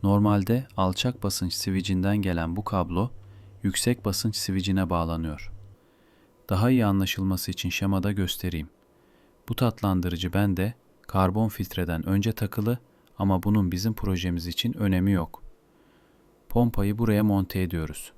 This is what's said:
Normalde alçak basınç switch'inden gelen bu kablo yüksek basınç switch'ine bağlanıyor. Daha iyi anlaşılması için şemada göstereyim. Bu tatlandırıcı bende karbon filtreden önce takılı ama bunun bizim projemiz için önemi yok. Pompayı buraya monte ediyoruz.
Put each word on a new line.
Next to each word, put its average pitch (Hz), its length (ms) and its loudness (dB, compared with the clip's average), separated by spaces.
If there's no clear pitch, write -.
Normalde 104 640 4
alçak 95 460 0
basınç 95 300 -2
switch'inden 95 640 0
gelen 85 380 -2
bu 104 80 -4
kablo 90 480 -2
yüksek 123 420 0
basınç 107 300 -2
switch'ine 95 540 0
bağlanıyor. 82 640 -4
Daha 101 200 2
iyi 123 160 4
anlaşılması 95 680 0
için 90 180 -4
şemada 98 420 0
göstereyim. 90 580 -4
Bu 113 60 -2
tatlandırıcı 92 800 0
bende 98 400 2
karbon 98 400 2
filtreden 87 580 -4
önce 98 260 2
takılı 107 460 -2
ama 95 260 2
bunun 104 280 4
bizim 101 220 -2
projemiz 90 540 -2
için 113 300 -4
önemi 95 340 4
yok. - 320 -2
Pompayı 104 480 2
buraya 110 260 4
monte 98 380 2
ediyoruz. 82 560 -4